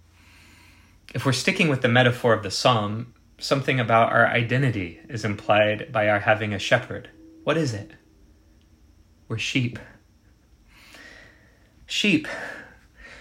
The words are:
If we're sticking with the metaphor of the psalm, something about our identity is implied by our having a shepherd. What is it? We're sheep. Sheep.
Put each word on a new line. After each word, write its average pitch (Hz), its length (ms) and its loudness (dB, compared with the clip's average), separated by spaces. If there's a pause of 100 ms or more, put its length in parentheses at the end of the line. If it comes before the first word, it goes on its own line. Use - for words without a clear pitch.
(1120)
If - 120 -6
we're 135 60 2
sticking 180 380 0
with 131 120 0
the 151 60 0
metaphor 120 460 4
of 101 100 -2
the 95 80 -6
psalm, 113 640 -2 (240)
something 139 420 -2
about 113 320 4
our 117 160 4
identity 117 800 -2
is 110 160 -10
implied 107 640 0
by 107 200 0
our 104 100 2
having 107 340 0
a 95 60 -6
shepherd. - 500 -2 (360)
What 147 100 0
is 147 180 -2
it? 95 180 -12 (1400)
We're 117 80 -4
sheep. 120 420 -4 (2000)
Sheep. - 420 0 (920)